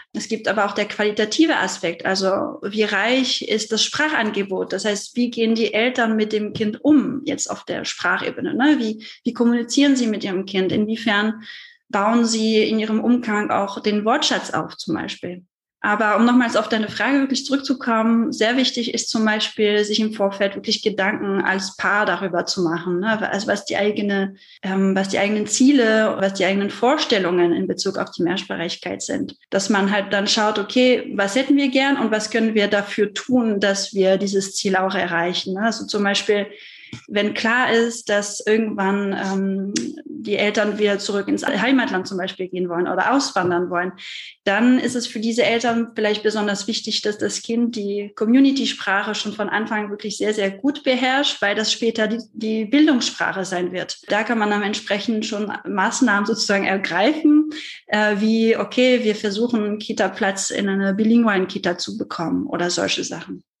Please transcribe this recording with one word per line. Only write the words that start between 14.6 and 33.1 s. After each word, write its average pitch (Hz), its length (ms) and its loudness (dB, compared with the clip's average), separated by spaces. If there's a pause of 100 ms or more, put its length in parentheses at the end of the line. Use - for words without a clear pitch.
zum - 180 -4
Beispiel? 180 500 -8 (360)
Aber 208 340 2
um 226 100 4
nochmals 240 300 4
auf 226 120 0
deine 214 220 -2
Frage 262 300 0
wirklich 262 260 0
zurückzukommen, 233 880 2
sehr 233 260 0
wichtig 247 380 0
ist - 120 -4
zum 220 160 0
Beispiel, 214 640 2
sich 214 140 0
im 214 140 0
Vorfeld 196 420 0
wirklich - 260 -4
Gedanken 196 600 0
als 190 340 -2
Paar 202 300 2
darüber 180 400 -2
zu 185 160 -2
machen, 170 380 -2
ne? 214 300 -2
Also 202 140 -4
was 208 200 -2
die - 120 -4
eigene, 202 560 0 (300)
ähm, 190 320 2
was 196 140 0
die 196 100 0
eigenen 208 260 0
Ziele, 220 760 4
was 196 140 0
die 190 120 0
eigenen 196 260 2
Vorstellungen 180 840 2
in 185 140 -2
Bezug 180 320 -4
auf 196 100 -4
die - 140 -4
Mehrsprachigkeit 185 800 -4
sind. - 340 -6 (140)
Dass 196 180 0
man 196 220 2
halt 196 200 0
dann 202 140 0
schaut, 214 320 0
okay, 247 580 2
was 196 200 0
hätten 269 200 4
wir 277 140 4
gern 269 280 2
und 226 120 0
was 214 220 -2
können 220 240 2
wir 202 120 4
dafür 202 460 0